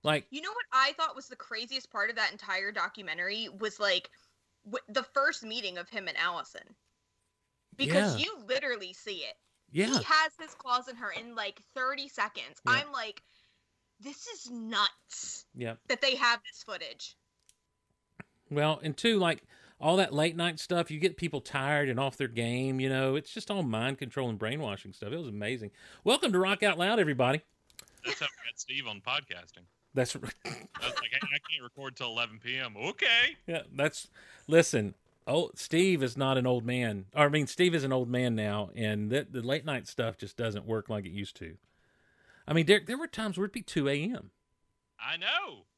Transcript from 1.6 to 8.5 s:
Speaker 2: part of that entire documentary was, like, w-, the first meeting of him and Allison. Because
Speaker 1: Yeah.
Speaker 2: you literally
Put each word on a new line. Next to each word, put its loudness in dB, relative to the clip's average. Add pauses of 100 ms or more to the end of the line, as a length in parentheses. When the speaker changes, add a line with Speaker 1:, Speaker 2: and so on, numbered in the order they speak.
Speaker 2:
part -2
of -6
that 2
entire -4
documentary -4 (100)
was, -6
like, 0 (560)
w-, -6
the -2 (120)
first 2
meeting -8
of -10
him -8
and -6
Allison. -4 (1000)
Because 4
Speaker 1:
Yeah. 2
Speaker 2:
you -10
literally -2